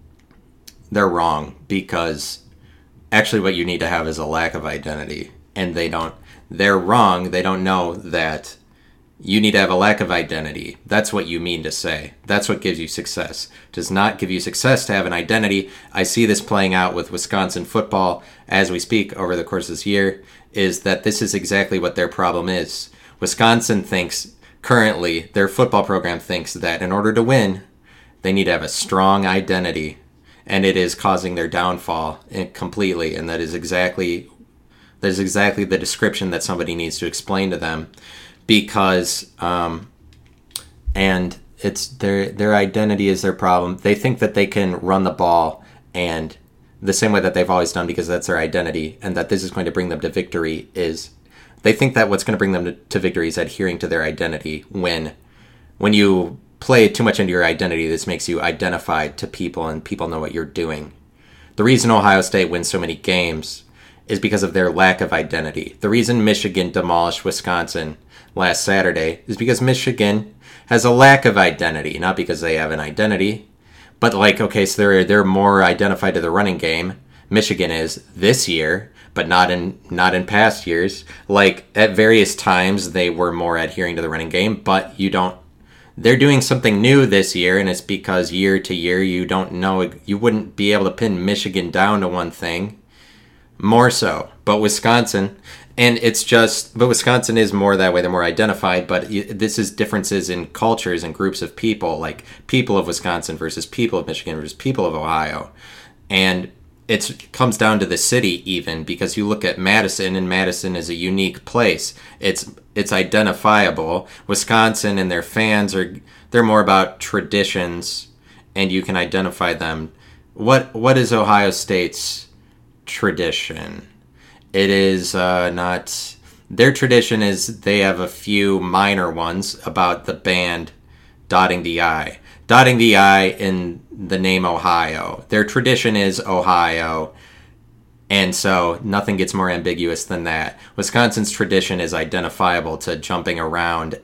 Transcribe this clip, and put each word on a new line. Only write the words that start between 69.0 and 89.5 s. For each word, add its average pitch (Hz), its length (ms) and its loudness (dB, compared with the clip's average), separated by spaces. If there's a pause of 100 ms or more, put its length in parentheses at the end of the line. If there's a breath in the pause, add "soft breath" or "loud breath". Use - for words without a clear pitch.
is 117 80 -6
because 120 260 0
Michigan 110 720 0 (340 loud breath)
has 117 180 4
a 120 60 6
lack 135 340 8
of 104 120 2
identity, 78 600 0
not 92 160 0
because 85 240 -4
they 82 160 -2
have 78 160 -2
an 78 80 -4
identity. 98 680 -2 (500 soft breath)
But, 117 140 4
like, 104 260 4
okay, 101 260 2
so - 160 0
they're, 98 220 6
they're 101 220 6
more 98 360 6
identified 92 520 2
to 87 80 -2
the 82 100 -2
running 95 260 0
game. 85 440 -4 (280 soft breath)
Michigan 95 400 0
is 80 360 -6 (100)
this 104 320 2
year, 85 460 -2 (200 loud breath)
but 85 140 -2
not 90 240 4
in, 90 280 -4 (100)
not 90 240 2
in 90 120 0
past 107 400 2
years. 87 380 -2 (240 loud breath)
Like, 98 380 4 (100)
at 104 200 4
various 107 400 6
times, 92 580 0
they 87 160 2
were 85 240 -2
more 85 240 -2
adhering 85 400 -4
to 85 40 -4
the 82 80 -4
running 80 200 -6
game, 98 260 0
but 95 440 -2
you 95 100 0
don't, 92 280 -2 (600 soft breath)
they're 123 200 4
doing 143 220 6
something 123 420 2
new 131 240 6
this 98 300 2
year, 90 220 2
and 98 100 0
it's 90 140 -2
because 90 500 -2
year 95 280 2
to 95 140 -6
year, 90 300 0
you 90 220 -2
don't 95 280 -2